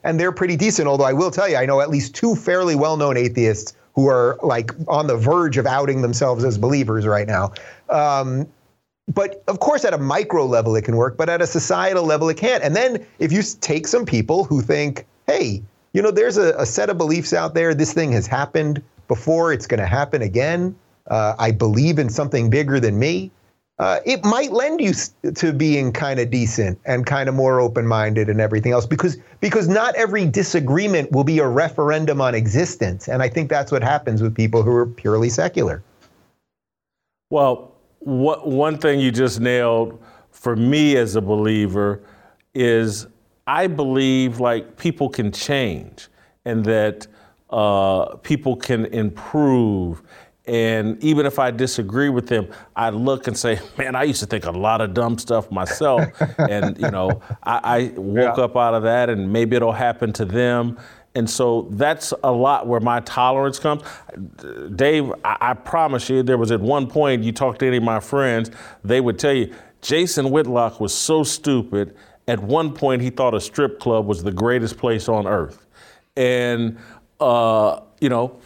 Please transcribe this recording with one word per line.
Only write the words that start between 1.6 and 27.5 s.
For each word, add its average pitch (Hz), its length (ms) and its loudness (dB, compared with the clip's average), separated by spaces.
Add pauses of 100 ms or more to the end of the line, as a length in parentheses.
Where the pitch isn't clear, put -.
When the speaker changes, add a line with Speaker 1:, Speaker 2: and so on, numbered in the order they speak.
Speaker 1:
know 139 160 2
at 147 80 0
least 143 260 -2
two 226 220 0
fairly 180 380 0
well-known 147 420 0
atheists 117 560 0 (220)
who 135 140 4
are, 123 340 2
like, 120 300 0 (160)
on 151 180 0
the 127 100 0
verge 143 400 2
of 135 100 0
outing 135 360 0
themselves 120 420 0
as 113 140 0
believers 110 480 0
right 104 200 0
now. 98 260 -2 (360)
Um, 139 580 0 (680)
but, 202 340 -2
of 190 120 -4
course, 285 260 2
at 180 80 2
a 151 40 -2
micro 156 460 0
level 113 320 2
it 107 80 0
can 117 120 0
work, 120 200 2
but 160 140 0
at 170 100 0
a 170 60 2
societal 185 580 0
level 156 240 2
it 160 80 0
can't. 233 260 0
And 151 140 0
then 240 300 0 (120)
if 156 140 0
you 196 60 2
s-, - 240 -2
take 160 240 -2
some 240 180 0
people 156 400 2
who 139 160 2
think, 147 460 -2 (200)
"Hey, 117 360 -2 (320)
you 196 80 2
know, 214 80 4
there's 202 260 2
a, 180 220 4
a 135 80 0
set 208 240 -2
of 180 80 -2
beliefs 165 340 -2
out 165 220 -2
there, 165 180 2
this 151 220 0
thing 156 180 0
has 101 140 0
happened 143 560 -2 (260)
before, 160 460 0
it's 107 120 -6
gonna 107 200 -2
happen 139 340 0
again," 156 560 -2 (340)
uh, 110 280 0
I 110 120 2
believe 117 480 2
in 135 100 0
something 123 400 -2
bigger 135 320 2
than 107 180 2
me, 180 320 -2 (480)
uh, 92 260 0
it 214 200 -2
might 233 280 0
lend 294 280 -2
you 202 100 2
s-, - 240 -4 (200)
to 160 180 0
being 139 400 0
kinda 127 340 -2
decent 113 580 -2
and 127 220 -2
kinda 135 260 -2
more 131 280 2